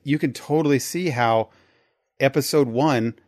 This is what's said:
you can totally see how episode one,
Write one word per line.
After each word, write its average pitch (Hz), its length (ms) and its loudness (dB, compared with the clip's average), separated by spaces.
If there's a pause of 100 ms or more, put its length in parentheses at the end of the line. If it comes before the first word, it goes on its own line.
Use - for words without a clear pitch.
you 147 160 -2
can 135 140 -2
totally 147 460 0
see 175 300 -4
how 117 400 2 (680)
episode 139 480 0
one, 117 480 0 (120)